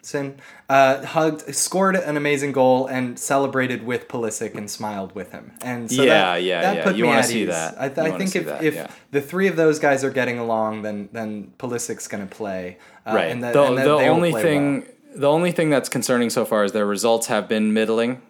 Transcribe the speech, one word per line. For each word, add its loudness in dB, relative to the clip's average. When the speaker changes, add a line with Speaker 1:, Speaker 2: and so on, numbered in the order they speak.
Speaker 1:
Anderson, -6
uh, 4
hugged, -2
scored 0
an -2
amazing 0
goal 4
and -4
celebrated 0
with -4
Pulisic -6
and -8
smiled -8
with -12
him. -18
And -6
so 2
Speaker 2:
Yeah, 4
Speaker 1:
that, -2
Speaker 2:
yeah, 0
Speaker 1:
that 0
Speaker 2:
yeah. -4
Speaker 1:
put 0
Speaker 2:
You 0
Speaker 1:
me 2
Speaker 2:
wanna 4
Speaker 1:
at 2
Speaker 2:
see -2
Speaker 1:
ease. -2
Speaker 2:
that. -4
Speaker 1:
I -4
th-, -6
Speaker 2:
You 0
Speaker 1:
I 0
Speaker 2:
wanna -4
Speaker 1:
think -2
Speaker 2:
see -2
Speaker 1:
if, -4
Speaker 2:
that, -6
Speaker 1:
if 0
Speaker 2:
yeah. -8
Speaker 1:
the 0
three -2
of 0
those 4
guys 2
are 0
getting -2
along, -2
then, -8
then -10
Pulisic's -8
gonna -8
play. -10
Uh, -4
Speaker 2:
Right. 2
Speaker 1:
and -6
that, -4
Speaker 2:
The, 6
Speaker 1:
and 4
that 2
Speaker 2:
the 6
Speaker 1:
they 4
will 4
Speaker 2:
only 2
Speaker 1:
play 0
Speaker 2:
thing, 2
Speaker 1:
well. -18
Speaker 2:
the 0
only 2
thing 0
that's 0
concerning 0
so 0
far 2
is 0
their 0
results 2
have 0
been 2
middling 0